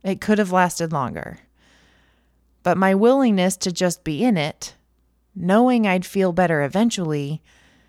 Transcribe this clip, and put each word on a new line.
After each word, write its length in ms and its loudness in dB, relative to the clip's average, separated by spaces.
it 180 -4
could 180 0
have 140 -2
lasted 400 0
longer. 460 -6
But 120 2
my 180 2
willingness 640 2
to 140 -4
just 300 -2
be 220 -4
in 120 2
it 380 -6
Knowing 520 2
I'd 200 0
feel 260 0
better 300 2
eventually 800 -2